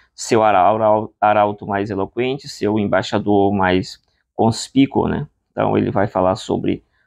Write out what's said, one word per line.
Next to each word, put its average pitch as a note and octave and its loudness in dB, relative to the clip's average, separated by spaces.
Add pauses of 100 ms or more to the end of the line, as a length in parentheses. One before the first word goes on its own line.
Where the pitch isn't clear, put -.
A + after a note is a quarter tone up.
(140)
seu A2 0
arau-, G2+ 4
arau-, G#2+ 0
arauto G#2 2
mais G2+ -4
eloquente, A#2+ -6
seu G#2 -2
embaixador G2+ 0
mais F#2 0 (360)
conspícuo", A2 0
né? E2 -4 (260)
Então G#2+ 0
ele G#2 0
vai G2+ 0
falar F#2 0
sobre F#2+ -4 (240)